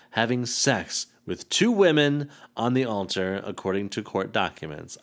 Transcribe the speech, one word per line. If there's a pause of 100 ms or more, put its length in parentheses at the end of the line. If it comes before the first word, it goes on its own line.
(100)
having
sex (200)
with
two
women (260)
on
the
altar,
according
to
court
documents.